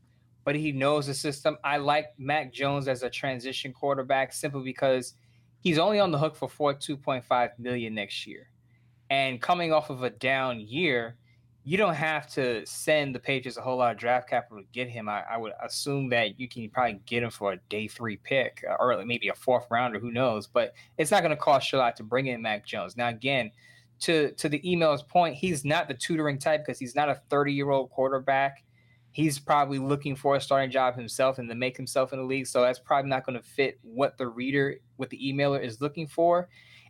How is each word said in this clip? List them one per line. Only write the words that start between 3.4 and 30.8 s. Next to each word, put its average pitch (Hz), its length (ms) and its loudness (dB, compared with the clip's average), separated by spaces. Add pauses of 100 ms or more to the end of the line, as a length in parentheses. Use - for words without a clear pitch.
quarterback 135 580 0
simply 143 300 -6
because 127 520 0 (460)
he's 160 180 4
only 202 220 4
on 185 120 4
the 147 60 2
hook 156 160 0
for 131 140 -6
four 147 240 0
two 139 240 -6
point 135 280 -4
five 123 340 2
million 120 360 -4
next 101 320 -6
year. - 220 -18 (600)
And 135 320 0
coming 175 300 2
off 151 180 2
of 127 120 -6
a 123 80 0
down 131 500 0
year, 120 560 -2 (480)
you 147 120 -2
don't 196 180 2
have 151 380 -2
to 120 340 -2
send 147 480 0
the 120 60 -6
Patriots 127 360 -4
a 113 60 -12
whole 127 140 -2
lot 120 160 2
of 104 60 -8
draft 120 300 0
capital 120 300 -4
to 95 140 -20
get 123 160 -6
him. 113 200 -8
I, 104 220 -4
I 113 60 -4
would 110 160 -6 (100)
assume 139 460 -4
that 117 320 2
you 127 80 -8
can 113 220 -10
probably 117 360 0
get 117 160 0
him 117 80 -2
for 101 220 -2
a 92 40 -4 (120)
day 107 180 -4
three 110 300 -8
pick, - 520 -2
uh, - 120 0
or 110 240 2
maybe 113 240 -2
a - 60 -2
fourth 123 360 0
rounder, 117 300 0
who 120 100 -6
knows? 117 380 0
But 117 260 0 (240)
it's 156 140 2
not 196 100 6
gonna 156 140 2
cost 139 340 4
you 139 80 2
a - 20 4
lot 120 180 2
to 117 40 -14
bring 123 240 0
in 120 160 -4
Mac 107 240 -2
Jones. 95 300 -6
Now, 120 140 0
again, 120 420 0 (480)
to, 156 320 4
to - 160 -2
the 147 200 -2
email's 160 360 2
point, 165 320 2
he's 151 280 -2
not 151 220 2
the 170 80 -6
tutoring 151 440 -2
type 151 280 0
'cause 123 140 -6
he's 123 160 -6
not 147 120 2
a 139 120 0 (100)
thirty-year-old 143 600 2
quarterback. 135 720 0 (480)
He's 147 260 0
probably 143 400 2
looking 143 380 -2
for 139 200 2
a 131 40 2
starting 135 300 2
job 127 260 2